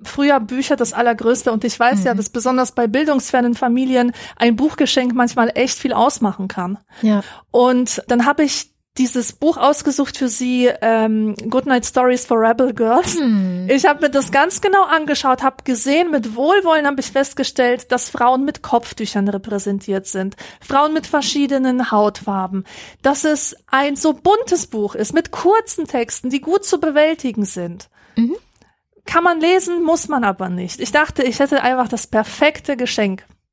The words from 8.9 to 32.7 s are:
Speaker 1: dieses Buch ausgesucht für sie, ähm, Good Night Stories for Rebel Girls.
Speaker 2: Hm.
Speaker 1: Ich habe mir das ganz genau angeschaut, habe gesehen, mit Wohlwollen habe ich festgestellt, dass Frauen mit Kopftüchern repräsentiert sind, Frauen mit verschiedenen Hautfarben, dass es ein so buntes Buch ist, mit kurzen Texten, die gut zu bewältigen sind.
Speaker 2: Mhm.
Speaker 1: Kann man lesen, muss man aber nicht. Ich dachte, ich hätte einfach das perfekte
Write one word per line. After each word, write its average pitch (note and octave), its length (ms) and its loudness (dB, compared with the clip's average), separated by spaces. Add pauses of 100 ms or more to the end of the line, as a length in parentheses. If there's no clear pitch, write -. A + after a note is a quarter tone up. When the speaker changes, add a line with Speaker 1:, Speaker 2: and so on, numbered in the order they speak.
Speaker 1:
dieses B3 340 0
Buch D#4+ 260 0
ausgesucht C#4+ 580 0
für C4 120 -2
sie, B3 400 0 (120)
ähm, A3 560 0 (120)
Good B3+ 180 -2
Night B3+ 200 0
Stories B3 400 0
for A#3 140 2
Rebel A3+ 340 2
Girls. C4 460 2
Speaker 2:
Hm. F#3+ 500 0
Speaker 1:
Ich C4+ 160 4
habe D4 140 2
mir D4 100 2
das C#4 220 -2
ganz D4+ 280 2
genau G4 220 4
angeschaut, D4 600 0
habe C4 180 -2
gesehen, C#4 480 0
mit A3+ 240 -2
Wohlwollen D#4+ 500 2
habe C#4+ 160 -2
ich - 120 -8
festgestellt, B3+ 800 -2
dass - 180 -2
Frauen C4 340 2
mit C#4+ 180 -6
Kopftüchern G#3+ 640 -2
repräsentiert G3 800 -4
sind, F#3+ 260 -4 (260)
Frauen D4+ 340 0
mit D#4 120 -2
verschiedenen C4+ 840 0
Hautfarben, G3 720 -2 (360)
dass C#4 220 0
es D4+ 320 0 (140)
ein C#4+ 260 0
so D4+ 200 0
buntes G#4 520 2
Buch G#3 300 -4
ist, G#3 180 -4
mit E4 160 0
kurzen G4+ 560 0
Texten, A#3+ 420 -4
die C4+ 120 -2
gut F4+ 240 -2
zu D#4+ 160 -2
bewältigen D4+ 640 0
sind. F3 460 -8 (260)
Speaker 2:
Mhm. A#3 180 2 (720)
Speaker 1:
Kann E4+ 160 0
man E4+ 180 2
lesen, F4 440 2
muss D#4+ 240 0
man C4+ 160 -2
aber F#3 240 -2
nicht. F3+ 320 -8
Ich - 100 -6
dachte, D4+ 320 0
ich B3 160 -2
hätte C#4 240 0
einfach B3+ 240 0
das - 220 -6
perfekte C#4+ 680 -2